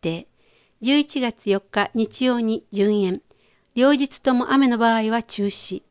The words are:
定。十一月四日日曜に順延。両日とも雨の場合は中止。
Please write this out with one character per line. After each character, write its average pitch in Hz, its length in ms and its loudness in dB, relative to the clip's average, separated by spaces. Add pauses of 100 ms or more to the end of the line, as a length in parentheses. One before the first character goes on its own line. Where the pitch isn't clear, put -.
定。 165 260 -8 (540)
十 262 160 2
一 285 240 -2
月 233 300 -4
四 196 100 2
日 - 320 -4
日 226 320 -2
曜 240 160 2
に 220 320 -2
順 208 300 2
延。 185 180 -2 (540)
両 262 180 4
日 277 280 -2
と 262 120 0
も 247 180 0
雨 269 180 4
の 240 100 0
場 226 180 2
合 220 140 -2
は 226 120 -2
中 202 260 -4
止。 - 420 -8